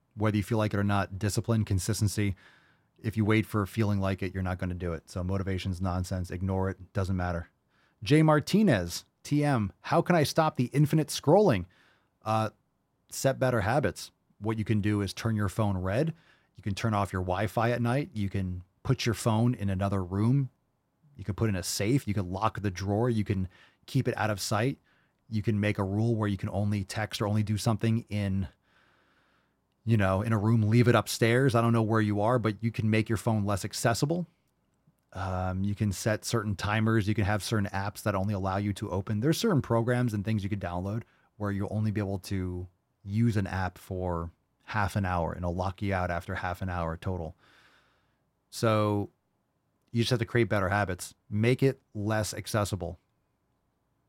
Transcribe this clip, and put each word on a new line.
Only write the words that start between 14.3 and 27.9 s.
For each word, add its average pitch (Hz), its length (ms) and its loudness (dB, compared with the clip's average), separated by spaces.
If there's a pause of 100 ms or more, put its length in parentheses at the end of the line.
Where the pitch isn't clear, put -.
What 110 180 -2
you 107 60 -2
can 107 160 2
do 104 220 2
is 95 120 -4
turn 110 220 -2
your 104 120 0
phone 101 300 0
red. 113 360 0 (420)
You - 60 -20
can 101 120 -4
turn 110 200 0
off 101 180 0
your 92 100 -2
Wi-Fi 104 480 0
at 120 100 -2
night. 123 320 0
You 101 160 -4
can 92 340 -4 (200)
put - 240 0
your 113 80 2
phone 117 400 2
in 98 160 -4
another 98 320 0
room. 113 480 0 (680)
You 95 80 -16
can 101 100 -4
put 117 140 2
in 98 80 0
a 87 60 -4
safe. 110 460 0
You 98 60 -2
can 92 160 -2
lock 101 300 -2
the 101 100 0
drawer. 101 380 0
You 110 160 0
can 95 240 -2 (380)
keep 131 220 0
it - 80 -2
out 107 140 0
of 101 100 -4
sight. 117 380 -2 (520)
You 110 120 -2
can 110 160 0
make 104 200 2
a 101 60 0
rule 110 320 0
where 107 120 0
you 101 80 0
can - 140 -6
only 101 340 -2
text - 380 -6
or 107 40 0
only 107 160 0
do 104 140 -2
something 113 540 0